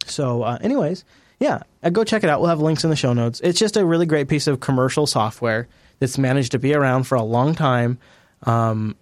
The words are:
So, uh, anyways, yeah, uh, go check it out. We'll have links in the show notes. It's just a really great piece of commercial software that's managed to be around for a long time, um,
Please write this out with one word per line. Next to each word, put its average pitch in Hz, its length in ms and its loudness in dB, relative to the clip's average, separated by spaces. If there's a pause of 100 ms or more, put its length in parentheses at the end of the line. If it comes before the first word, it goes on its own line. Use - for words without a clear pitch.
So, 123 360 -4
uh, 113 180 -4
anyways, 196 440 -2 (340)
yeah, 254 240 -2 (200)
uh, 170 80 0
go 214 140 0
check 214 200 0
it 170 60 2
out. 147 100 2
We'll 175 80 2
have 165 120 0
links 156 240 0
in 160 60 2
the 151 60 2
show 131 160 0
notes. 120 320 0
It's 175 140 0
just 214 180 0
a 208 80 4
really 170 220 2
great 151 220 0
piece 147 180 0
of 139 140 0
commercial 131 460 0
software 113 640 -2 (300)
that's 135 200 -2
managed 135 340 0
to 131 60 0
be 131 160 0
around 131 300 2
for 127 120 -2
a 117 60 0
long 123 320 0
time, 123 440 0 (460)
um, 113 580 0